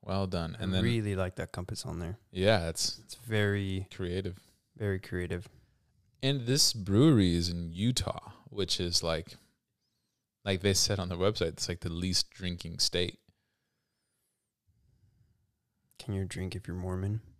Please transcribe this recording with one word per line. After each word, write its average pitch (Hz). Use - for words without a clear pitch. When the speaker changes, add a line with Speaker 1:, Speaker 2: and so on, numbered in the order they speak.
Speaker 1:
Well 95
done. 87
And 95
Speaker 2:
I -
Speaker 1:
then 101
Speaker 2:
really 110
like 92
that -
compass 90
on 80
there. 85
Speaker 1:
Yeah, 92
it's -
Speaker 2:
It's -
very 101
Speaker 1:
creative. 92
Speaker 2:
very 101
creative. 90
Speaker 1:
And 135
this -
brewery 101
is 85
in 85
Utah, 110
which 98
is, 87
like, 82
like 95
they 98
said 98
on 92
the 90
website, 92
it's, -
like, 107
the -
least 87
drinking 87
state. -
Speaker 2:
Can -
you 98
drink 92
if 95
you're 85
Mormon? 92